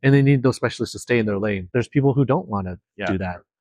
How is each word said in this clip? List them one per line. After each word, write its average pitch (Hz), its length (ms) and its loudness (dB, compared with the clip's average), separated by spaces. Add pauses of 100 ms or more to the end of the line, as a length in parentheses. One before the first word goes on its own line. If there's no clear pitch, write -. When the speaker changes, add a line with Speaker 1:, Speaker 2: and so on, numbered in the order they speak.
Speaker 1:
and 135 120 4
they 139 80 6
need 135 200 4
those 127 140 2
specialists - 360 -4
to 107 60 -12
stay 123 200 0
in 113 80 0
their 101 120 -2
lane, 98 340 -4
there's 120 160 -2
people 139 240 2
who 135 140 2
don't 131 200 -2
wanna 92 320 -6 (180)
Speaker 2:
Yeah. 98 160 -6
Speaker 1:
do 95 60 -2
that. 90 220 -6 (200)